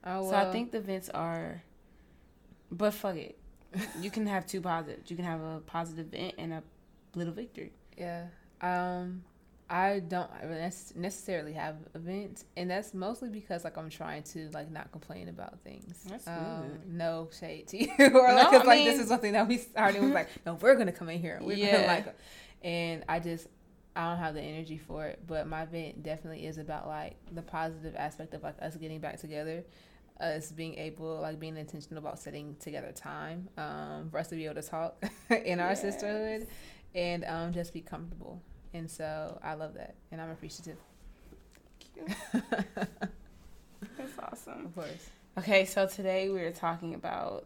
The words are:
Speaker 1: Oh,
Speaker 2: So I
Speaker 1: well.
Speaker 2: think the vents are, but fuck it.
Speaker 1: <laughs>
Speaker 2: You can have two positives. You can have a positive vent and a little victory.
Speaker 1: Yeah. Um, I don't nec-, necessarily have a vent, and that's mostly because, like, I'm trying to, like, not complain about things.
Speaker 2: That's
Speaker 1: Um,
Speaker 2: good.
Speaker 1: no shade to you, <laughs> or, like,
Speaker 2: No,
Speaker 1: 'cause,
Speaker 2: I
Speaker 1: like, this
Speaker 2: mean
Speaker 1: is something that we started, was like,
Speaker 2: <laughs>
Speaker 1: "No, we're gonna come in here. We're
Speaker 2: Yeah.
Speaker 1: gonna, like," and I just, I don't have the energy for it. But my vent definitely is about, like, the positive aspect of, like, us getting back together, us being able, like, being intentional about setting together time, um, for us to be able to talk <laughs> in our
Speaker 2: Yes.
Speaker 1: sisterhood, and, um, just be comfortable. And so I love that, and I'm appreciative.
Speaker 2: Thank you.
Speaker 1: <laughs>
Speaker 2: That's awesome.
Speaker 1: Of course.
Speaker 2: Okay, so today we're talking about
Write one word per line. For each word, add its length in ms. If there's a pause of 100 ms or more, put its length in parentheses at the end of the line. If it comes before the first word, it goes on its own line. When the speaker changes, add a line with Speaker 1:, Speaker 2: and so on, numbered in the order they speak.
Speaker 1:
Oh, 260
Speaker 2:
So 60
I 100
Speaker 1:
well. 60
Speaker 2:
think 200
the 100
vents 280
are, 520 (1080)
but 220
fuck 240
it. 200 (340)
Speaker 1:
<laughs> 300
Speaker 2:
You 80
can 160
have 220
two 140
positives. 500
You 40
can 100
have 160
a 260
positive 400
vent 320
and 140
a 100 (500)
little 200
victory. 380 (260)
Speaker 1:
Yeah. 280 (360)
Um, 600 (460)
I 300
don't 300 (140)
nec-, 520
necessarily 580
have 220 (200)
a 40
vent, 440 (120)
and 140
that's 240
mostly 360
because, 340
like, 140
I'm 120
trying 340
to, 300
like, 160
not 220
complain 360
about 340
things. 460
Speaker 2:
That's 200
Speaker 1:
Um, 400
Speaker 2:
good. 260
Speaker 1:
no 440
shade 320
to 120
you, 120
<laughs> 60
or, 340
like, 100
Speaker 2:
No, 80
Speaker 1:
'cause, 100
Speaker 2:
I 40
Speaker 1:
like, 200
this 80
Speaker 2:
mean 80
Speaker 1:
is 60
something 260
that 140
we 100
started, 460
was 80
like, 160 (100)
Speaker 2:
<laughs> 80
Speaker 1:
"No, 80
we're 220
gonna 160
come 180
in 100
here. 220
We're 160
Speaker 2:
Yeah. 200
Speaker 1:
gonna, 100
like," 280 (480)
and 460
I 100
just, 280 (480)
I 160
don't 80
have 160
the 60
energy 360
for 300
it. 180
But 220
my 180
vent 380
definitely 420
is 140
about, 280
like, 280 (180)
the 80
positive 540
aspect 400
of, 80
like, 180
us 140
getting 240
back 200
together, 440 (560)
us 320
being 260
able, 440
like, 180
being 180
intentional 400
about 220
setting 400
together 320
time, 640
um, 540
for 80
us 80
to 80
be 100
able 160
to 0
talk 420 (140)
<laughs> 120 (140)
in 160
our 100
Speaker 2:
Yes. 120
Speaker 1:
sisterhood, 640 (460)
and, 320
um, 260
just 220
be 80
comfortable. 600 (300)
And 180
so 500
I 120
love 220
that, 200 (160)
and 80
I'm 120
appreciative. 460 (1160)
Speaker 2:
Thank 140 (240)
you. 80 (340)
Speaker 1:
<laughs> 120 (1080)
Speaker 2:
That's 220
awesome. 460
Speaker 1:
Of 100
course. 340 (280)
Speaker 2:
Okay, 260
so 240
today 420
we're 220
talking 420
about 520